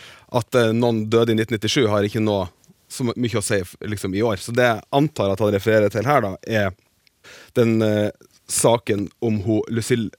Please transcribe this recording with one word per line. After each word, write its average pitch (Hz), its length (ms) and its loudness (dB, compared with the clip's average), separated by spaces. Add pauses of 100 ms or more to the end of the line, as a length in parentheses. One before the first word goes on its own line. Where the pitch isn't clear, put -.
(340)
At, 120 220 -2
eh, 117 180 4
noen 113 360 0
døde 113 220 4
i 110 40 2
nitten 110 220 0
nittisju 107 300 0
har 104 160 0
ikke 104 180 -2
noe 101 280 0 (400)
så - 160 -6
my-, 113 100 -2
mye 117 240 -4
å 98 40 -4
si 101 180 -2
f-, - 200 -12
liksom, 101 320 -6
i 98 80 -2
år. 113 160 0
Så - 160 -12
det 123 100 2
jeg 117 180 0 (100)
antar 139 400 0
at 95 80 -4
han 104 140 2
refererer 107 360 2
til 104 140 -4
her 135 180 2
da, 95 140 -6 (120)
er 104 240 -2 (840)
den, 113 280 2
eh, 107 300 0 (360)
saken 113 600 0 (120)
om 107 200 0
hun 107 280 0
Lucille 113 500 -2